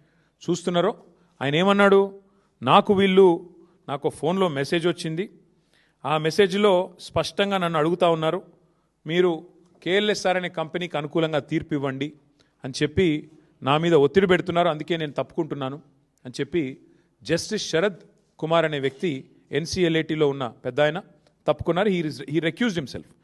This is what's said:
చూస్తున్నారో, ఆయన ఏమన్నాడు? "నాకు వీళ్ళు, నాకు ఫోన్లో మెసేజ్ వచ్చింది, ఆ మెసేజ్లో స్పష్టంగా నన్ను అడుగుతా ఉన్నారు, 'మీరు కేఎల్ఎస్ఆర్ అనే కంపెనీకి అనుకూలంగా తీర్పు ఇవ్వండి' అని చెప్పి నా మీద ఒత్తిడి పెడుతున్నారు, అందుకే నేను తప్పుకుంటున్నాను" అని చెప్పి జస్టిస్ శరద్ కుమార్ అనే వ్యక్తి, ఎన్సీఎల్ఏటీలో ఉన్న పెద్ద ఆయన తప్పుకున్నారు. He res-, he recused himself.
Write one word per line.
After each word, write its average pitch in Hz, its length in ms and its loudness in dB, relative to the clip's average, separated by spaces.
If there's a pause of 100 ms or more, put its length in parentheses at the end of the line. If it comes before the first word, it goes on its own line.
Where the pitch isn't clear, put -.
(500)
చూస్తున్నారో, 175 480 0 (440)
ఆయన 135 140 -2
ఏమన్నాడు? 196 640 4 (420)
"నాకు 180 320 4
వీళ్ళు, 190 560 4 (400)
నాకు 143 200 -4
ఫోన్లో 185 380 0
మెసేజ్ 160 400 -2
వచ్చింది, 170 420 -6 (760)
ఆ 151 120 0
మెసేజ్లో 185 840 2
స్పష్టంగా 196 580 -4
నన్ను 170 220 -2
అడుగుతా 175 300 2
ఉన్నారు, 160 340 0 (640)
'మీరు 165 400 0 (360)
కేఎల్ఎస్ఆర్ 190 540 0
అనే 180 120 -6
కంపెనీకి 165 480 -6
అనుకూలంగా 156 420 -2
తీర్పు 156 340 -6
ఇవ్వండి' 139 400 -4 (500)
అని 135 100 -10 (100)
చెప్పి 151 460 0 (340)
నా 135 140 2
మీద 170 160 2
ఒత్తిడి 156 340 6
పెడుతున్నారు, 175 400 2
అందుకే 156 300 -4
నేను 151 140 -6
తప్పుకుంటున్నాను" 143 680 -6 (440)
అని 127 160 -16
చెప్పి 139 360 -4 (460)
జస్టిస్ 170 460 -4
శరద్ 165 300 -2 (400)
కుమార్ 160 260 2
అనే 151 140 -4
వ్యక్తి, 135 500 -6 (220)
ఎన్సీఎల్ఏటీలో 156 800 0
ఉన్న 139 180 -4
పెద్ద 127 340 -6
ఆయన 151 200 0 (460)
తప్పుకున్నారు. 170 420 0
He 175 140 0
res-, 139 260 -10
he 151 100 -2
recused 165 360 -2
himself. 127 300 -10 (180)